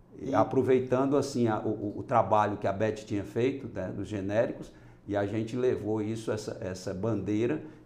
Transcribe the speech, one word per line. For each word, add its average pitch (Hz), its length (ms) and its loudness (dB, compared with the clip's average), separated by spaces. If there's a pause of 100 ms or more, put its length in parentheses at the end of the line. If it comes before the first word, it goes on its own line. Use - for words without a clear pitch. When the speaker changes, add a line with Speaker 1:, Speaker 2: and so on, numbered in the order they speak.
(200)
Speaker 1:
e - 100 -6
Speaker 2:
E - 40 2
Speaker 1:
aproveitando, 127 840 4
assim, 123 300 2
a, 107 140 2
o, 110 80 -2
o, 104 300 -2
o - 40 -6
trabalho 107 540 4
que 95 100 -2
a 98 60 2
Beth 107 340 -2
tinha 101 160 -2
feito, 120 500 -2
né, 92 240 -6
dos 95 120 -6
genéricos, 104 640 -2 (340)
e 98 100 -2
a 101 80 2
gente 113 320 -2
levou 110 460 2
isso, 110 300 -2
essa, - 280 -6
essa 92 320 -4
bandeira, 107 720 0 (240)